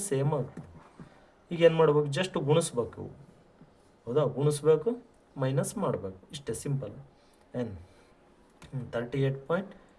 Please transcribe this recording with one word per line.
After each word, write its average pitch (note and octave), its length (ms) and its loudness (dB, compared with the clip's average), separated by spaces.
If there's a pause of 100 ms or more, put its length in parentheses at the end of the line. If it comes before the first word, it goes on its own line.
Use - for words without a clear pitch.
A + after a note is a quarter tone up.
(120)
ಸೇಮ್ C#3 280 2
ಆಗ್ತದೆ. - 280 -8 (840)
ಈಗ E3 160 -4
ಏನ್ D#3+ 140 4
ಮಾಡ್ಬೇಕು, D3 280 4 (100)
just F#3 180 -2 (120)
ಗುಣಿಸ್ಬೇಕು. B2 540 0 (1040)
ಹೌದಾ? C#3 160 2 (140)
ಗುಣಿಸ್ಬೇಕು, D3+ 520 4 (540)
ಮೈನಸ್ C#3 300 0 (100)
ಮಾಡ್ಬೇಕು, G2 380 -4 (140)
ಇಷ್ಟೇ - 180 -8 (100)
ಸಿಂಪಲ್. A2 300 -4 (680)
ಏನ್? A2 140 -6 (960)
ಹ್ಮ್, A#2+ 240 -8
ತರ್ಟಿ A#2+ 340 -4
ಏಟ್ - 220 -4
ಪಾಯಿಂಟ್ F#3+ 240 -2 (260)